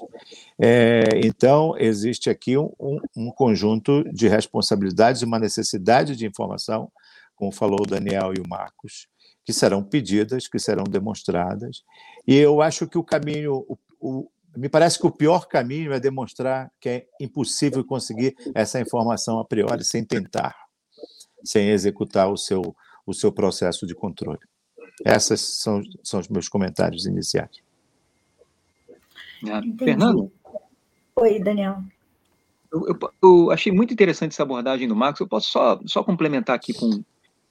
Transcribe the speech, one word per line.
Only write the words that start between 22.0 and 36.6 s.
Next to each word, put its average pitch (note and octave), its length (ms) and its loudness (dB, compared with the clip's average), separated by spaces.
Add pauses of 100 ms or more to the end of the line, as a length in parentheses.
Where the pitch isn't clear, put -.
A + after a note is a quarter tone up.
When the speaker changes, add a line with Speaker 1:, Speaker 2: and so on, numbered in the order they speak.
Speaker 1:
o G2+ 80 -2
seu, F2+ 380 -4 (320)
o F#2+ 80 -6
seu G#2 160 2
processo F#2 560 -2
de F2 80 -8
controle. - 460 -8 (640)
Esses A2+ 380 2
são, G#2 400 -4 (200)
são - 180 -6
os E2+ 80 -10
meus F2 200 -4
comentários F2+ 560 -4
iniciais. F#2 460 -4 (1900)
Speaker 2:
Ah, G#3+ 140 -4
Speaker 3:
Entendi. A3+ 260 -6
Speaker 2:
Fernando? A3+ 480 2 (840)
Speaker 3:
Oi, A3 220 4
Daniel. G3 440 -2 (920)
Speaker 2:
Eu, E3 160 -4
eu, F3 100 -2 (240)
eu F3+ 280 10
achei E3 200 0
muito A3 220 2
interessante E3+ 400 2
essa - 100 -2
abordagem C3 460 -2
do A2 80 0
Marcos. C#3 240 0
Eu - 80 -6
posso - 220 -4
só, F#3 340 2
só - 180 -2
complementar D3 540 0
aqui - 160 -8